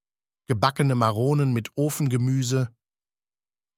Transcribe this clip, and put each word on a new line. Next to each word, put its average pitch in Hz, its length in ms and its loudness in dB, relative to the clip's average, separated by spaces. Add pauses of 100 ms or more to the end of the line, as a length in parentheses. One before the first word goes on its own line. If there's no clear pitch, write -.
(480)
gebackene 135 480 0
Maronen 123 580 2
mit 117 240 -6
Ofengemüse, 131 960 -2 (1040)